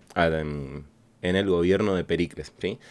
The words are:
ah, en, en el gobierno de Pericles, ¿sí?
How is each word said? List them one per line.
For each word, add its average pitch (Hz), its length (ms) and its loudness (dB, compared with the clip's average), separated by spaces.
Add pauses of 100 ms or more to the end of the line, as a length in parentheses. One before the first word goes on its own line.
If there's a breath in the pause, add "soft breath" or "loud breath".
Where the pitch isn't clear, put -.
(160)
ah, 85 120 4
en, 73 580 -4 (360)
en 90 140 0
el 98 140 2
gobierno 92 460 2
de 87 100 -2
Pericles, 82 540 -4
¿sí? 98 200 -6 (120 loud breath)